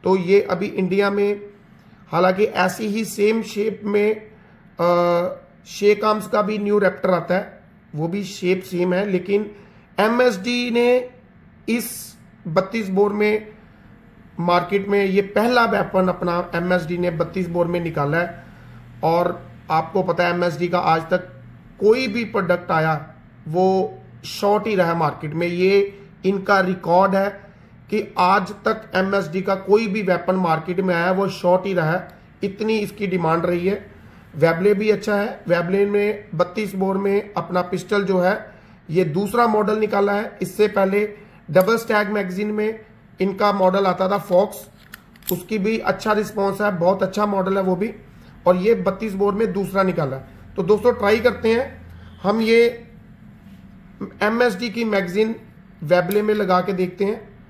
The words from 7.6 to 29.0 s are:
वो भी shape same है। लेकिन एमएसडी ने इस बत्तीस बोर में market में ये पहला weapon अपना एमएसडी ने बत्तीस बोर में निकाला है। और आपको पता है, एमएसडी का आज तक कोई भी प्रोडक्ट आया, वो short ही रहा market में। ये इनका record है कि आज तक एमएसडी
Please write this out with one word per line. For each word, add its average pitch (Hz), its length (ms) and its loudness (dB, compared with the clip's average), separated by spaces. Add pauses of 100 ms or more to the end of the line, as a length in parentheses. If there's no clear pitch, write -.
वो 156 120 -2
भी 196 160 -4
shape 180 400 -2
same 180 300 -2
है। 202 160 0
लेकिन 196 420 0 (480)
एमएसडी 240 720 2
ने 247 380 4 (600)
इस - 460 -6 (320)
बत्तीस 190 420 -2
बोर 202 240 2
में 214 340 0 (920)
market 175 480 0
में 202 180 2
ये 190 160 2
पहला 233 440 2
weapon 190 420 0
अपना 175 480 -2
एमएसडी 175 420 0
ने 175 140 0
बत्तीस 165 360 -4
बोर 170 200 0
में 175 120 -2
निकाला 151 380 -2
है। 175 260 -4 (600)
और 175 460 0 (220)
आपको 160 320 0
पता 175 240 0
है, 175 60 0
एमएसडी 175 340 -2
का 175 120 0
आज 165 220 2
तक 180 280 -2 (500)
कोई 233 280 4
भी 226 160 -4
प्रोडक्ट 180 480 -2
आया, 156 440 0 (320)
वो 185 500 0 (280)
short 208 420 0
ही 214 80 0
रहा 170 180 2
market 151 400 -4
में। 170 140 -2
ये 196 520 0 (260)
इनका 190 340 2
record 185 560 2
है 196 300 -2 (440)
कि - 280 -4
आज 185 340 2
तक 220 440 -4
एमएसडी 190 460 0